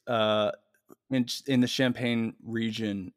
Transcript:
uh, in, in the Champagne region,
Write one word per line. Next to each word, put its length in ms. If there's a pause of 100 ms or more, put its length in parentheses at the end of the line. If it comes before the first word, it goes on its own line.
uh, 460 (580)
in, 160 (200)
in 140
the 60
Champagne 760
region, 760